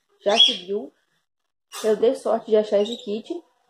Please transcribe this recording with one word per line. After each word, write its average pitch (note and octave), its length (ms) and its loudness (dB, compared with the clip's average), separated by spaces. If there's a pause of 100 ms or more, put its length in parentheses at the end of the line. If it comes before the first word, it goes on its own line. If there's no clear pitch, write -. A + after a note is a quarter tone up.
(200)
Já G#3 160 0
subiu. G#3 560 0 (920)
Eu G#3+ 120 2
dei A3+ 200 2
sorte A3+ 340 -2
de G#3+ 60 6
achar G#3+ 240 4
esse A#3 160 -2
kit. A3+ 440 -8 (300)